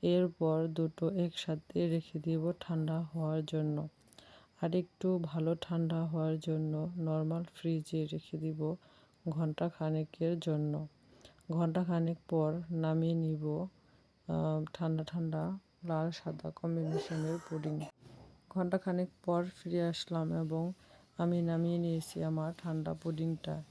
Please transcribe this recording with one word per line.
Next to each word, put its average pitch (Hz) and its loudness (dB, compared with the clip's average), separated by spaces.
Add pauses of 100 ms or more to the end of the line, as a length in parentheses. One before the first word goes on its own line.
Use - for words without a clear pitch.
এরপর 175 4 (120)
দুটো 160 0 (120)
একসাথে 170 -2 (100)
রেখে 160 0
দিব 160 0 (180)
ঠান্ডা 160 0
হওয়ার 160 0
জন্য। 151 0 (840)
আর 170 0
একটু 180 0 (100)
ভালো 160 0
ঠান্ডা 165 0
হওয়ার 160 2
জন্য 156 0 (260)
নরমাল 160 0
ফ্রিজে 160 -2
রেখে 160 -6
দিব 156 -2 (640)
ঘন্টা 160 0
খানেকের 156 0
জন্য। 151 0 (800)
ঘন্টা 165 2
খানেক 165 2 (100)
পর 156 4 (200)
নামিয়ে 165 2
নিব, 160 0 (840)
আহ, 160 2 (120)
ঠান্ডা 160 0
ঠান্ডা 156 -2 (420)
লাল 160 0
সাদা 160 -6
কম্বিনেশনের 165 -2
পুডিং। 156 -4 (760)
ঘন্টা 185 0
খানেক 180 0 (120)
পর 175 2 (140)
ফিরে 175 -2
আসলাম 165 0
এবং 160 0 (520)
আমি 175 2
নামিয়ে 170 2
নিয়েছি 165 -2
আমার 160 0
ঠান্ডা 160 -2
পুডিংটা। 160 -2 (160)